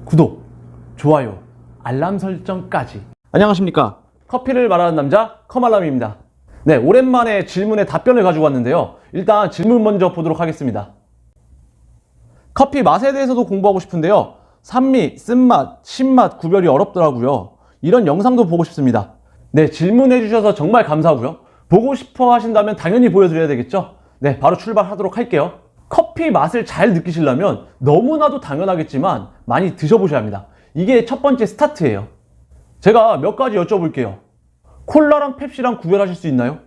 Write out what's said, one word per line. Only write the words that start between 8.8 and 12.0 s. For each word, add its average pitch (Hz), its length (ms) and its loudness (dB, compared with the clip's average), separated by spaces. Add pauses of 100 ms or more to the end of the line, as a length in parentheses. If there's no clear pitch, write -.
일단 202 380 0
질문 220 320 2
먼저 190 300 0
보도록 160 280 -4
하겠습니다. 139 520 -6 (1600)